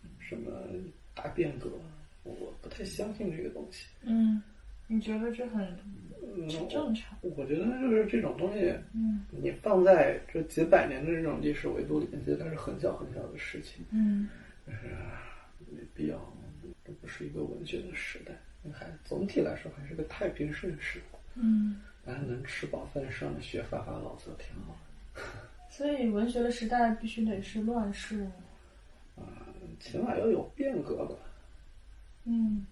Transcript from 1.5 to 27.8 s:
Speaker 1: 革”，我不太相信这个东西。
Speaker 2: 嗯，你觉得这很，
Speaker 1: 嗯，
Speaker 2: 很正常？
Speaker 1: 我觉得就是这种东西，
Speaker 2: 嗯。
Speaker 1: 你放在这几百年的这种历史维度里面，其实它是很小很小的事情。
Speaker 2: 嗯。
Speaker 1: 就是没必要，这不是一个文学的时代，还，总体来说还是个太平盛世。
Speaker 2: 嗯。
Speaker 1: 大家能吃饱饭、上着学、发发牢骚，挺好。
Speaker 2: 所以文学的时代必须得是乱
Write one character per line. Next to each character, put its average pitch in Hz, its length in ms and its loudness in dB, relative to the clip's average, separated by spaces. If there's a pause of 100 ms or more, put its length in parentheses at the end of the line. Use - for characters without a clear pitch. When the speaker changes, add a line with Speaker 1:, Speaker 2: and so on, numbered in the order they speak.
Speaker 1:
革”， - 100 -6 (540)
我 - 360 -10
不 - 80 -12
太 - 140 -8
相 202 320 -4
信 202 220 -2
这 - 60 -6
个 - 80 -4
东 - 200 -10
西。 - 160 -14 (160)
Speaker 2:
嗯， 226 400 6 (460)
你 220 120 4
觉 220 180 0
得 233 120 0
这 240 180 -4
很， 214 140 0 (600)
Speaker 1:
嗯， 185 260 -6
Speaker 2:
很 160 220 -2
正 277 240 2
常？ - 260 -6
Speaker 1:
我 143 240 -4
觉 139 100 2
得 190 120 2 (140)
就 262 100 4
是 214 160 8
这 226 140 2
种 - 180 0
东 180 160 2
西， 196 180 4 (220)
Speaker 2:
嗯。 214 360 2
Speaker 1:
你 139 200 -2 (120)
放 185 220 8
在 165 340 12 (140)
这 165 120 2
几 160 200 2
百 - 220 10
年 135 180 -2
的 165 80 2
这 165 100 2
种 151 200 0
历 147 100 4
史 147 160 -2
维 139 160 0
度 151 160 2
里 147 100 0
面， 147 140 -6
其 143 60 0
实 147 80 4
它 160 100 -4
是 160 60 -4
很 147 260 -6
小 - 160 2
很 - 180 -8
小 - 60 -6 (100)
的 147 80 -12
事 - 220 -8
情。 - 300 -12
Speaker 2:
嗯。 208 360 4 (400)
Speaker 1:
就 - 60 -10
是 107 60 -8 (920)
没 - 120 -12 (120)
必 - 120 -4
要， - 120 -2 (640)
这 - 120 -18
不 - 120 -16
是 - 200 -10
一 - 20 -8
个 73 140 -6
文 - 240 -6
学 - 160 -6
的 - 120 -10
时 - 260 -8
代， - 120 -14 (400)
还， 143 140 -12 (180)
总 - 220 -2
体 - 140 0
来 - 160 2
说 - 200 -8
还 143 100 -10
是 160 80 -10
个 156 100 -4
太 180 260 -2
平 151 200 -4
盛 160 300 -4
世。 - 180 -6 (360)
Speaker 2:
嗯。 214 440 4 (260)
Speaker 1:
大 127 80 -8
家 127 80 -4
能 127 220 -4
吃 - 240 -6
饱 - 200 -4
饭、 135 260 -4
上 - 220 -4
着 - 60 -6
学、 - 220 -6
发 - 200 -4
发 - 100 -8
牢 - 260 -8
骚， - 200 -14
挺 - 100 -10 (180)
好。 - 100 -12 (960)
Speaker 2:
所 277 220 -2
以 247 180 4
文 214 180 4
学 247 140 2
的 240 80 4
时 233 160 -2
代 233 300 6
必 226 100 -6
须 220 180 0
得 202 160 2
是 214 220 -4
乱 220 320 2